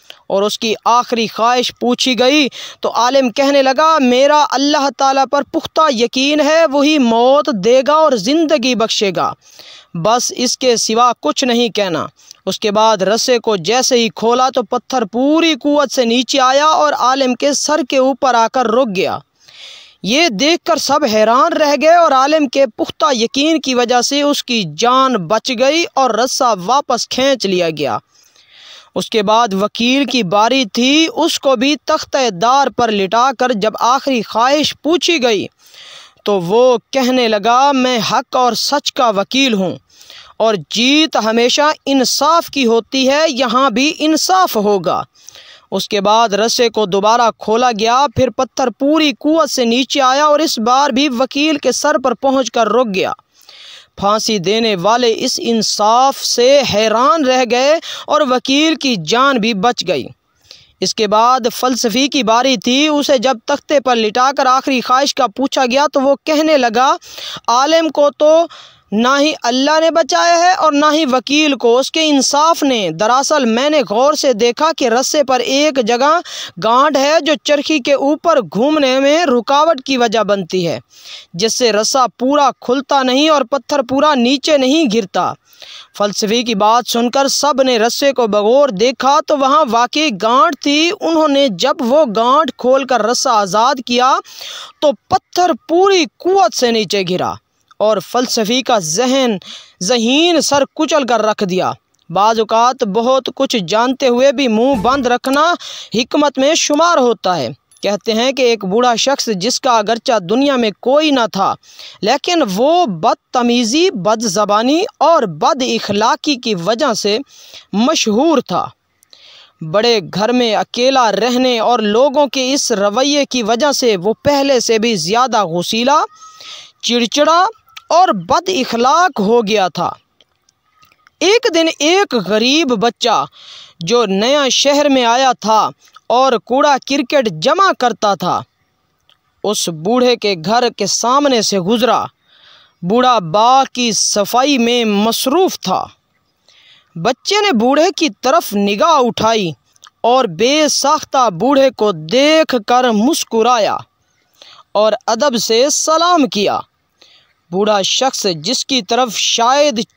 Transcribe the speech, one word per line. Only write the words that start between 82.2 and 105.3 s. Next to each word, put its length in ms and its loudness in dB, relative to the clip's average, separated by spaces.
खुलता 400 -2
नहीं 280 2
और 120 2
पत्थर 400 -4
पूरा 320 0
नीचे 440 0
नहीं 300 2
गिरता।" 460 -2
फ़लसफ़ी 480 -2
की 100 -2
बात 320 2
सुनकर 420 0
सब 320 0
ने 180 2
रस्से 340 0
को 160 0
बगौर 420 2
देखा, 500 0
तो 160 -2
वहाँ 320 2
वाकई 420 0
गांठ 440 2
थी। 360 0
उन्होंने 580 0
जब 320 -2
वो 260 2
गांठ 440 0
खोलकर 500 0
रस्सा 320 -2
आज़ाद 480 0
किया, 400 0
तो 100 2
पत्थर 600 -2
पूरी 540 2
कुव्वत 340 0
से 200 0
नीचे 320 -2
गिरा 340 -4
और 200 0
फ़लसफ़ी 640 -2
का 160 0
जहन, 640 -2
जहीन 580 0
सर 240 0
कुचल 400 -2
कर 160 0
रख 240 -2
दिया। 300 -2
बाज़ 280 0
औक़ात 440 0
बहुत 440 -2
कुछ 280 -4
जानते 500 -2
हुए 260 2
भी 160 -2
मुंह 340 0
बंद 240 0
रखना 500 0